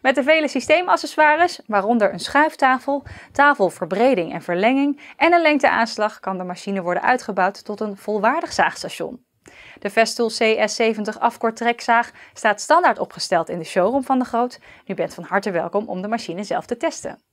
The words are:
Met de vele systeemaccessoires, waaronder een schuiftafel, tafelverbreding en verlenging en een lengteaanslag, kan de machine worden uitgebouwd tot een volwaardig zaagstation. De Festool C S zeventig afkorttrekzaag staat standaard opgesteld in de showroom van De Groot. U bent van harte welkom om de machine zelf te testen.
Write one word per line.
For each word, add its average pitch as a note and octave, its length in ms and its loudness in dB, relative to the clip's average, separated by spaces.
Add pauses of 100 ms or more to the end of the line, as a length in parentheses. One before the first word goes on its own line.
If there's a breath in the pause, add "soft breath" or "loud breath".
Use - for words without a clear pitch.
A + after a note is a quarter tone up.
Met C4 140 2
de C#4+ 80 0
vele D4+ 240 2
systeemaccessoires, D#4+ 1200 2
waaronder G#3 460 2
een - 60 -10
schuiftafel, C#4 840 0 (280 loud breath)
tafelverbreding G3 1000 2
en E3+ 80 -8
verlenging C4+ 580 0 (180 loud breath)
en E4+ 160 4
een E4+ 80 4
lengteaanslag, A#3 760 0
kan F#3+ 180 -6
de F3+ 60 -8
machine F#3 380 -6
worden F3 220 -2
uitgebouwd G3+ 600 0
tot G#3 160 -8
een G3+ 160 -6
volwaardig A3+ 560 -2
zaagstation. - 720 -4 (540 loud breath)
De G3+ 100 -8
Festool A3+ 380 2
C A3 420 0
S - 60 -8
zeventig G#3+ 440 -2
afkorttrekzaag A#3 920 0 (220 loud breath)
staat G#3 280 0
standaard D#4 380 4
opgesteld - 500 -2
in F3 100 -6
de D#3+ 60 -10
showroom A#3 380 0
van C4 160 0
De B3 60 0
Groot. B3 340 -2 (260 loud breath)
U G3 80 -8
bent D#3+ 200 -4
van F3 100 -14
harte G3 280 -2
welkom F3 360 -4
om F#3 140 -8
de G3+ 60 -8
machine G#3 360 -6
zelf F3+ 220 -6
te A#3 120 -6
testen. - 560 -8